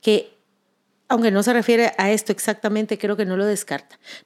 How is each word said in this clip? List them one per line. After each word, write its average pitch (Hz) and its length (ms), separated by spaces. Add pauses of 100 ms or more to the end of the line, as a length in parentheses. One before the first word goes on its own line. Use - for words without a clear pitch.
que, - 300 (760)
aunque 233 240
no 202 120
se 240 100
refiere 233 460
a 190 120
esto 214 200
exactamente, 214 640
creo 208 180
que 214 100
no 185 120
lo 196 80
descarta. - 540 (260)